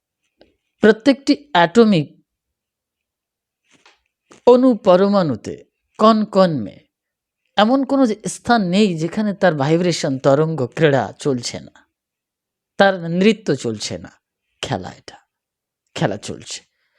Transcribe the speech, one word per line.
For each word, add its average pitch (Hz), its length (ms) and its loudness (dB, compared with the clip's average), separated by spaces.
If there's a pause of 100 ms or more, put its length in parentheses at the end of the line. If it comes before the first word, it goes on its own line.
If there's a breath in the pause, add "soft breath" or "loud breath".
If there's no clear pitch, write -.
(840)
প্রত্যেকটি 254 500 0 (180)
অ্যাটমিক 175 560 2 (2500)
অনুপরমাণুতে 196 1080 2 (440)
কণ 220 260 4
কণ 190 340 0
মে 101 180 -12 (800)
এমন 226 280 2
কোনো 269 220 0
যে 214 80 -4 (120)
স্থান 233 420 -2
নেই 202 180 2 (100)
যেখানে 202 360 -4
তার 180 220 2
ভাইব্রেশন 160 640 -2
তরঙ্গ 151 480 0
ক্রীড়া 139 360 0 (160)
চলছে 127 400 -6
না, - 160 -20 (1040)
তার 196 140 4 (180)
নৃত্য 214 440 0
চলছে 113 420 -8
না। 85 140 -18 (500)
খেলা 95 360 -8
এটা, - 200 -20 (800)
খেলা 107 220 -4
চলছে। - 420 -16 (400)